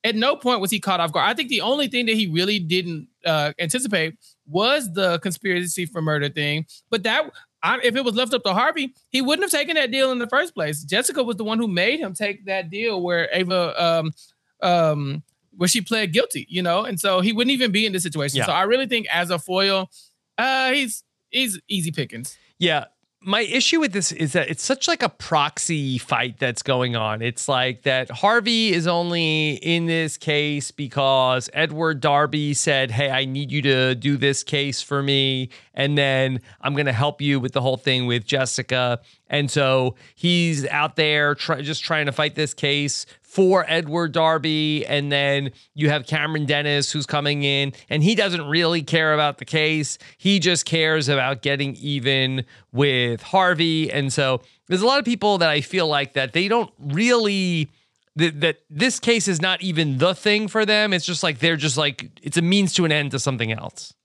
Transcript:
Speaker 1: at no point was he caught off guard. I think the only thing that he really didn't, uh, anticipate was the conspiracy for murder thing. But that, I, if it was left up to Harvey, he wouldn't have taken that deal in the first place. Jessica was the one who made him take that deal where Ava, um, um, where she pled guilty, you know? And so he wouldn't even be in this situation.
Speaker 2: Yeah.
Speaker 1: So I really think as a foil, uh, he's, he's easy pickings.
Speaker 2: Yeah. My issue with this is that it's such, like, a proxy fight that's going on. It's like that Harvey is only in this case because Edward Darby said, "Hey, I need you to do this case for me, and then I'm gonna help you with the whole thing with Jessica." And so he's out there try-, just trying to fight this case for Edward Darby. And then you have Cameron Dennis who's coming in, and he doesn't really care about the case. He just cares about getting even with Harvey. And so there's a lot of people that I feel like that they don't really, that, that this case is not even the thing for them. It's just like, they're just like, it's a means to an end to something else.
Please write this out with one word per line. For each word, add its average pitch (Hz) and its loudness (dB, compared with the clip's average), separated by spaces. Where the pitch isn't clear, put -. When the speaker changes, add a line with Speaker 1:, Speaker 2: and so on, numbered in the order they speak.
Speaker 1:
at 226 0
no 254 2
point 247 0
was 190 -2
he 214 0
caught 180 0
off 165 0
guard. 165 2
I 233 2
think 254 -4
the 233 -2
only 269 0
thing 240 0
that 220 2
he 214 2
really 185 0
didn't, 170 -2
uh, 151 0
anticipate 175 -2
was 214 0
the 175 0
conspiracy 180 -4
for 165 -8
murder 151 -2
thing. 147 -4
But 226 -2
that, 254 -2
I, 233 0
if 240 2
it 269 0
was 233 0
left 240 0
up 247 -2
to 196 0
Harvey, 269 0
he 262 0
wouldn't 302 0
have 392 -2
taken 311 0
that 277 0
deal 262 2
in 247 -4
the 233 -4
first 302 0
place. 151 -4
Jessica 254 -2
was 233 -4
the 220 -8
one 220 -2
who 233 0
made 202 0
him 196 -6
take 202 -6
that 190 -4
deal 202 -4
where 175 0
Ava, 180 0
um, 165 2
um, 151 2
where 175 0
she 233 2
pled 208 -2
guilty, - 0
you 175 -4
know? 175 2
And 220 -6
so 190 2
he 208 2
wouldn't 240 0
even 247 0
be 214 2
in 202 -2
this 185 -4
situation. 143 -2
Speaker 2:
Yeah. 110 0
Speaker 1:
So 170 0
I 170 2
really 247 2
think 233 -2
as 175 0
a 175 0
foil, 190 0
uh, 262 0
he's, 262 -2
he's 233 -2
easy 175 -2
pickings. 127 -8
Speaker 2:
Yeah. 156 0
My 196 0
issue 247 0
with 254 0
this 185 -2
is 156 -2
that 160 0
it's - -6
such, - -2
like, 330 0
a 226 0
proxy 147 -2
fight 123 -2
that's 123 -2
going 127 0
on. 110 -2
It's 120 -6
like 127 -2
that 131 0
Harvey 220 2
is 165 0
only 165 0
in 170 0
this 165 0
case 147 -2
because 131 0
Edward 156 -2
Darby 147 2
said, 135 0
"Hey, 139 0
I 131 0
need 135 -6
you 143 -2
to 131 4
do 143 0
this 135 0
case 143 -4
for 139 -4
me, 135 0
and 143 0
then 131 2
I'm 139 -4
gonna 143 0
help 143 0
you 139 2
with 123 -4
the 135 2
whole 131 0
thing 127 0
with 120 0
Jessica." 127 0
And 143 0
so 131 2
he's 170 2
out 147 -2
there 151 2
try-, 139 -2
just 147 -6
trying 151 -2
to 139 -2
fight 151 -2
this 151 -2
case 143 -2
for 190 4
Edward 160 -2
Darby. 156 2
And 143 0
then 139 0
you 147 2
have 143 -2
Cameron 151 -2
Dennis 143 0
who's 147 -4
coming 147 -2
in, 139 0
and 151 2
he 208 4
doesn't 175 0
really 165 0
care 156 2
about 147 2
the - -14
case. 156 -2
He 196 2
just 175 2
cares 156 0
about 135 0
getting 139 -2
even 135 -2
with 123 0
Harvey. 165 2
And 139 -2
so 131 0
there's 185 0
a 214 2
lot 269 4
of 240 -2
people 208 2
that 165 4
I 147 2
feel 175 -2
like 143 0
that 131 0
they 185 0
don't 226 0
really, 190 2
that, 151 0
that 160 0
this 175 0
case 233 0
is 170 0
not 185 0
even 156 0
the 175 2
thing 208 0
for 220 0
them. 208 2
It's 170 -2
just 170 -4
like, 156 -2
they're 165 2
just 139 0
like, - -4
it's 160 -2
a 170 2
means 190 4
to 175 2
an 156 2
end 143 0
to 139 -4
something 117 -2
else. - -12